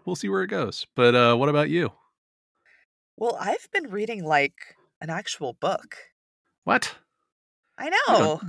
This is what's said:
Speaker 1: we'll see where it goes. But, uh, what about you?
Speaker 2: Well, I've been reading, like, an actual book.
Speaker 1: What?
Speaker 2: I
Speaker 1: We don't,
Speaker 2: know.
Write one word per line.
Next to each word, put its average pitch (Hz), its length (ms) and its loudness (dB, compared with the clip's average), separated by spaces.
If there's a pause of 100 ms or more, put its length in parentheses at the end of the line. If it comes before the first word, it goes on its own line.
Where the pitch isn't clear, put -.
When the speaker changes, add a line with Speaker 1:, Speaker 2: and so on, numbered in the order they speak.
Speaker 1:
we'll 180 120 -6
see 202 120 -6
where 190 140 -2
it 180 60 -6
goes. - 380 -6 (100)
But, 120 180 6
uh, 120 220 6
what 135 140 2
about 147 180 2
you? 156 240 -2 (1200)
Speaker 2:
Well, 220 220 -4
I've 208 340 -4
been 320 180 -4
reading, 208 340 -6
like, 147 520 0 (240)
an 160 100 -8
actual 160 440 -8
book. - 420 -6 (680)
Speaker 1:
What? - 300 0 (840)
Speaker 2:
I - 80 -10
Speaker 1:
We 320 40 -6
don't, 403 280 2
Speaker 2:
know. 156 300 0